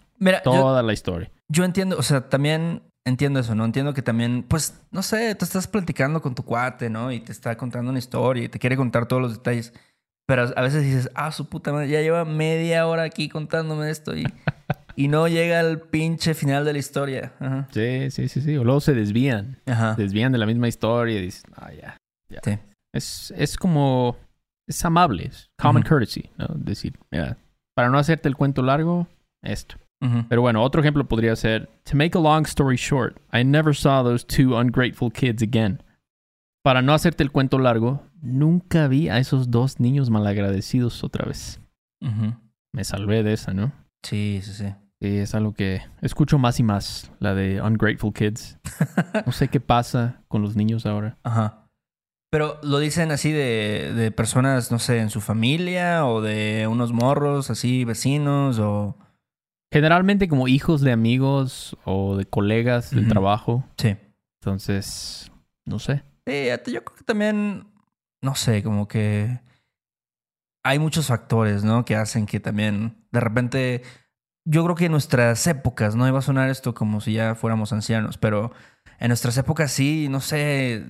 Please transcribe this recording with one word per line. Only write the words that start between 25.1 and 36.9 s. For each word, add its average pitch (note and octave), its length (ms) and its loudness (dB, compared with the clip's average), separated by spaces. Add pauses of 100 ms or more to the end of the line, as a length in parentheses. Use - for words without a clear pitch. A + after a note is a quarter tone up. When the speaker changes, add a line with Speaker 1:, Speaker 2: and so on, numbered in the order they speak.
Speaker 2:
es - 240 -16 (100)
common A#2+ 220 6
Speaker 1:
Ujú. - 60 0
Speaker 2:
courtesy, - 500 0
¿no? - 160 -6
Decir, - 420 -6 (140)
"Mira, D2 260 -6 (380)
para B2 160 2
no C#3 80 4
hacerte D3+ 300 2
el C3 80 -2
cuento C#3 260 2
largo, D#3+ 460 0 (340)
esto." - 320 -8 (260)
Speaker 1:
Ujú. A#2 280 0
Speaker 2:
Pero A#2 140 2
bueno, A#2 200 4
otro C3+ 180 2
ejemplo D3 260 4
podría A2+ 300 2
ser, A2 320 0 (220)
"To C#3 60 2
make E3 200 2
a F3+ 40 4
long D#3 260 4
story C3+ 300 2
short, - 420 -2 (140)
I A#2 120 2
never D3 300 4
saw C3+ 300 4
those A#2+ 200 2
two C3 320 4
ungrateful A#2+ 560 0
kids A#2+ 300 0
again." A2 400 0 (840)
Para B2+ 180 4
no C3+ 120 4